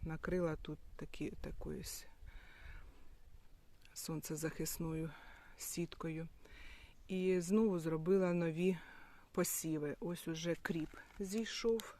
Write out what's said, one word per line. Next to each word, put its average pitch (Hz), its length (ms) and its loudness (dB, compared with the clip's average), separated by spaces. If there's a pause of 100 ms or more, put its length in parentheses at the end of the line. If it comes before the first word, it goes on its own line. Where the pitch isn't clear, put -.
накрила 165 540 0
тут - 240 -8 (160)
такі, - 360 -6
такою - 520 -4
с-, - 240 -10 (1900)
сонцезахисною 160 1160 -2 (460)
сіткою. 165 720 -4 (800)
І 185 320 6
знову 190 400 6
зробила 170 540 6
нові 170 440 6 (540)
посіви. 156 680 2
Ось 175 280 -2
уже 165 280 0
кріп - 340 0 (300)
зійшов. 220 800 0